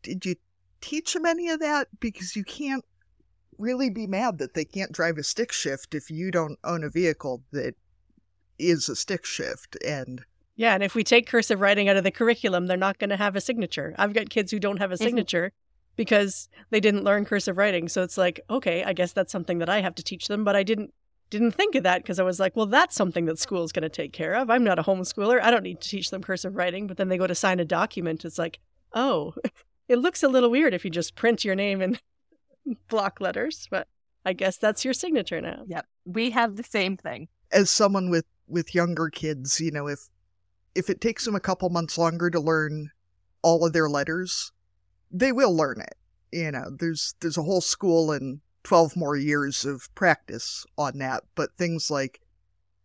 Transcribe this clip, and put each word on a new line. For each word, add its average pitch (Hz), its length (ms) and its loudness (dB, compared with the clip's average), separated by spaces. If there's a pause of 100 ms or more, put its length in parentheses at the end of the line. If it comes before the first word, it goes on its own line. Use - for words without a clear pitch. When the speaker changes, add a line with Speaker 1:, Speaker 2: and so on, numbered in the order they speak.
Speaker 1:
did - 220 -8
you 185 100 -2 (460)
teach 320 340 -6
'em 330 100 -2
any 339 240 0
of 320 120 -2
that? 294 260 0 (140)
Because 202 340 -8
you 208 80 -4
can't 269 400 -6 (720)
really 254 320 0
be 208 180 -6
mad 196 320 0
that 135 140 -6
they 156 120 -2
can't - 260 -8
drive 165 260 0
a 147 60 -6
stick - 280 -4
shift - 440 -4
if 147 160 -8
you 170 180 -4
don't 165 340 -2
own 165 200 -4
a 147 60 -4
vehicle 147 600 0
that 131 240 -4 (840)
is 165 300 2
a 120 60 -6
stick - 300 -6
shift." - 600 -8
And 127 380 -8 (340)
Speaker 2:
Yeah, 220 160 2
and 196 100 0
if 190 120 -2
we 220 80 2
take - 240 4
cursive 214 340 2
writing 202 260 4
out 196 100 6
of 185 60 2
the 190 80 0
curriculum, 202 560 0
they're 180 100 0
not 190 220 -2
gonna 202 180 -2
have 202 200 0
a 190 40 -2
signature. 170 560 -4
I've 208 160 2
got 214 160 -2
kids 208 220 -2
who 214 80 -2
don't 202 200 -2
have 196 120 -2
a 180 40 -4
Speaker 3:
Mm-hmm. 208 100 -2
Speaker 2:
signature 196 460 0 (440)
because 202 520 2 (220)
they 214 100 2
didn't 202 240 4
learn 202 220 4
cursive 196 320 0
writing. 185 300 2
So 185 160 0
it's - 160 -6
like, 175 200 2 (100)
"Okay, 180 340 0
I 196 100 -2
guess 175 200 -2
that's 190 180 0
something 175 280 -2
that 165 100 0
I 202 120 2
have 180 140 -2
to 160 80 -10
teach - 240 -8
them, 208 160 -2
but 202 120 4
I 202 80 6
didn't, 208 300 -2 (380)
didn't 220 220 2
think 403 220 2
of 202 80 2
that," 180 220 2
'cause 180 140 -2
I 190 40 4
was 185 160 0
like, 190 160 2
"Well, 220 120 0
that's 285 280 4
something 180 300 0
that 160 140 -2
school's 170 320 -4
gonna 160 180 -2
take 151 240 -8
care 165 220 -4
of. 247 160 0
I'm 247 120 4
not 185 160 4
a 160 40 2
homeschooler. 196 580 0
I 214 100 4
don't 220 120 2
need 180 180 -10
to - 80 -10
teach 190 220 -8
them 190 120 -8
cursive 190 320 -6
writing." 180 320 -4
But 185 100 -12
then 190 120 0
they 185 80 0
go 185 100 2
to 180 80 -2
sign 185 240 2
a 175 60 0
document. 170 600 -2
It's 165 140 -14
like, 165 200 -6 (340)
"Oh, 226 400 0 (100)
<laughs> - 440 -10
it 247 100 4
looks 320 260 0
a 294 40 2
little 254 240 6
weird 269 240 4
if 175 100 -6
you 185 60 -6
just 170 240 -4
print 226 300 2
your 190 100 0
name 196 260 0
in 190 180 0 (640)
<laughs> - 240 -8
block 202 320 0
letters, 214 500 -4
but - 160 -4 (380)
I 190 80 0
guess 190 240 -2
that's 214 280 2
your 262 80 0
signature 254 480 -2
now." - 260 -8
Speaker 3:
Yep. 170 180 -8 (200)
We 220 260 -2
have 226 240 2
the 226 80 -8
same 190 340 -2
thing. 151 300 -10 (240)
Speaker 1:
As 196 200 6
someone 196 380 2
with, 165 160 2 (220)
with 165 280 -4
younger 170 340 2
kids, 147 500 -4
you 160 120 -2
know, 147 160 -6
if, 143 120 -6 (760)
if 180 160 -2
it - 100 -6
takes 226 240 -2
them 214 80 -2
a 196 60 0
couple 185 300 0
months 170 280 -2
longer 170 320 2
to 170 100 0
learn 151 520 0 (500)
all 165 240 6
of 165 80 2
their 160 160 4
letters, 160 600 -2 (580)
they 240 220 2
will 233 240 4
learn 135 260 0
it. - 140 -16 (360)
You 160 200 -4
know, 131 140 -6 (120)
there's, 165 440 -4
there's 165 160 -4
a 170 40 0
whole 180 200 2
school 165 500 2
and 135 300 -6 (240)
twelve 165 320 6
more 147 180 0
years 143 480 0
of 139 320 -6
practice - 720 0 (120)
on 139 200 -2
that. 131 260 -4 (120)
But - 220 -2
things 170 320 -2
like, 135 300 -4 (640)